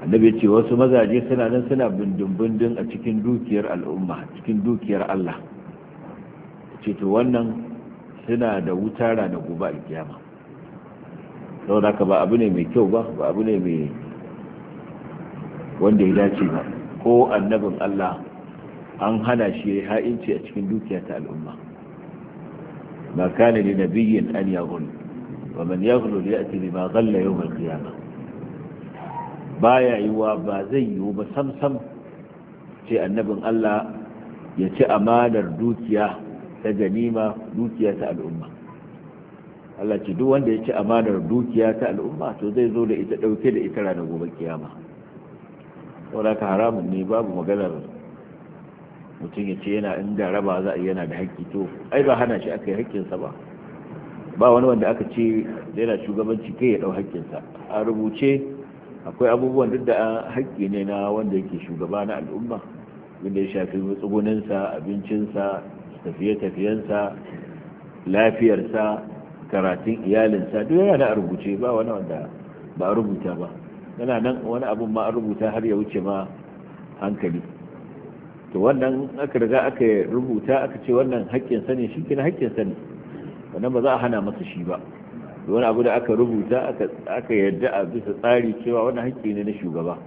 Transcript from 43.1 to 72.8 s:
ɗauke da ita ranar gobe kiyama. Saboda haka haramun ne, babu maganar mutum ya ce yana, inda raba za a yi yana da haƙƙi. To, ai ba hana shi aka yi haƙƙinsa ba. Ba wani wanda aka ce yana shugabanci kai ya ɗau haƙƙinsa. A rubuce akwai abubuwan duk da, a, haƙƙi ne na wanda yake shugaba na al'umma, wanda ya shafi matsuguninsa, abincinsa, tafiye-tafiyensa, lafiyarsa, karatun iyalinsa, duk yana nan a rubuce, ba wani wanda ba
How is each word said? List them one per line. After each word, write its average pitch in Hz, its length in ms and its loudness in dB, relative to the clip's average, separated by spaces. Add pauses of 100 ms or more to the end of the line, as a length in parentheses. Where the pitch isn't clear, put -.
ɗauke 110 320 2
da 107 100 2
ita - 220 -4
ranar 90 240 -2
gobe 82 320 -6
kiyama. 80 320 -8 (1400)
Saboda 107 240 2
haka 110 80 -2
haramun 98 480 2
ne, 95 100 -2
babu 104 300 0
maganar 90 380 0 (1500)
mutum - 200 -8
ya 98 140 -2 (100)
ce 104 80 -4
yana, 104 240 -2
inda 101 320 -2
raba 95 320 0
za 98 120 0
a - 40 -2
yi 90 160 -2
yana 87 160 -4
da 82 80 -8
haƙƙi. 90 340 -8
To, 98 140 -2 (240)
ai 139 160 4
ba 135 80 6
hana 117 260 2
shi - 140 -6
aka 107 160 -6
yi 98 80 0
haƙƙinsa 95 400 -4
ba. - 160 -6 (1040)
Ba 117 160 10
wani 123 160 8
wanda 107 240 4
aka 113 160 -2
ce 110 360 2 (280)
yana 110 320 0
shugabanci 107 560 -2
kai 120 160 4
ya 92 80 -2
ɗau 92 80 -2
haƙƙinsa. 90 480 -6 (320)
A 107 100 0
rubuce 113 720 0 (520)
akwai - 260 2
abubuwan 127 400 4
duk 123 140 0
da, 120 100 4
a, 110 400 0
haƙƙi 107 340 -2
ne 101 140 0
na 101 260 -2
wanda 104 280 0
yake 95 260 -4
shugaba 90 420 -4
na 101 140 -4
al'umma, 107 400 -6 (640)
wanda 98 160 -2
ya 98 140 2
shafi 92 240 -2
matsuguninsa, 101 960 0
abincinsa, 101 880 -4 (400)
tafiye-tafiyensa, 101 1120 -2 (920)
lafiyarsa, 107 960 4 (500)
karatun 98 520 0
iyalinsa, 104 640 4
duk 160 100 4
yana 190 200 6
nan 127 140 4
a 110 40 2
rubuce, 95 440 -2
ba 123 140 0
wani 113 180 2
wanda 87 380 -6 (480)
ba 90 140 0